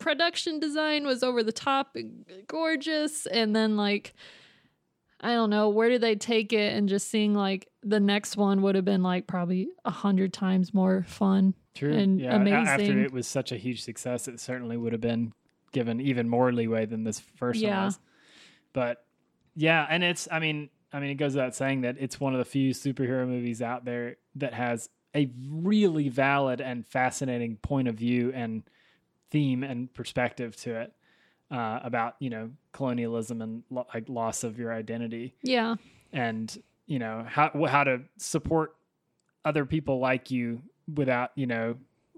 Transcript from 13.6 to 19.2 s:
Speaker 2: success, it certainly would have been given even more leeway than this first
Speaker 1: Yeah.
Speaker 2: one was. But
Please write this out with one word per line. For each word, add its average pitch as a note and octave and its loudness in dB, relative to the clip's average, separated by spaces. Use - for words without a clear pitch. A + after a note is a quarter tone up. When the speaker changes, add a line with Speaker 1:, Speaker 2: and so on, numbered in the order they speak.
Speaker 2:
success, A#2+ -6
it A#2+ -12
certainly B2 -6
would A#2 -2
have A2+ -2
been A#2 0
given A#2 0
even B2 0
more B2 4
leeway A2+ 0
than A2 -4
this A2 -4
first B2 -4
Speaker 1:
Yeah. G#3 2
Speaker 2:
one F#3+ 0
was. G3+ -2
But A#2+ -2